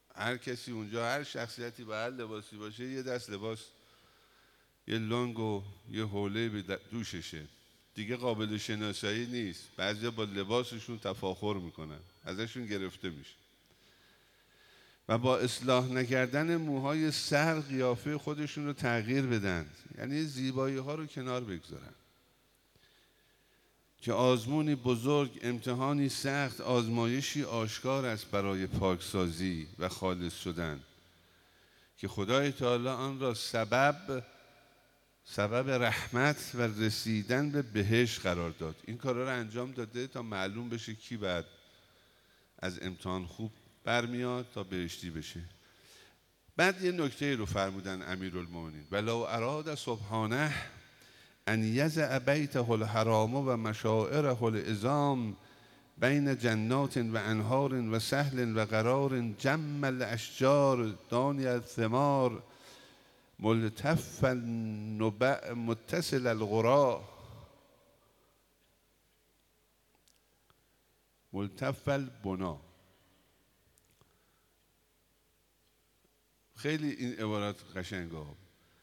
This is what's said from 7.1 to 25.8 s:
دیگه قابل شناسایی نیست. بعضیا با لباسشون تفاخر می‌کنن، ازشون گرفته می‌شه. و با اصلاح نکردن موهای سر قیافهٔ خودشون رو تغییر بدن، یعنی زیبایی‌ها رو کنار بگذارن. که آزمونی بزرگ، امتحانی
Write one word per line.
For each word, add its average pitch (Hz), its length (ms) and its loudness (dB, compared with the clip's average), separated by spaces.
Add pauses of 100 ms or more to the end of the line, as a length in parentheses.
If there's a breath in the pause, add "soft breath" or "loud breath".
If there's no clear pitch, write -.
دیگه 113 200 -6
قابل 110 420 -2
شناسایی 107 680 -2
نیست. 120 380 -6 (140)
بعضیا 107 340 0
با 110 120 -4
لباسشون 110 760 -4
تفاخر 98 540 -4
می‌کنن، 80 460 -10 (240)
ازشون 113 420 -8
گرفته 95 440 -6
می‌شه. 73 260 -14 (1700 soft breath)
و 113 100 2
با 127 200 4
اصلاح 127 500 2
نکردن 127 680 0
موهای 151 560 0
سر 156 480 2
قیافهٔ 135 580 0
خودشون 147 480 -6
رو 143 80 -2
تغییر 123 520 0
بدن، 98 440 0 (280)
یعنی 139 260 -4
زیبایی‌ها 135 720 -2
رو 156 100 -6
کنار 127 380 -4
بگذارن. 78 500 -10 (2000 soft breath)
که 117 80 2
آزمونی 127 600 4
بزرگ، 123 680 2
امتحانی 127 680 0